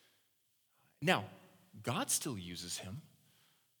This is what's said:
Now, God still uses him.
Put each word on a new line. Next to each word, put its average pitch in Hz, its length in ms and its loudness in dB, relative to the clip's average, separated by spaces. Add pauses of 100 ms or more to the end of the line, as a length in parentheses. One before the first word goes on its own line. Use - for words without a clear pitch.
(1000)
Now, 143 260 6 (580)
God 185 260 0
still 135 260 0
uses 87 420 -6
him. 98 240 -8 (800)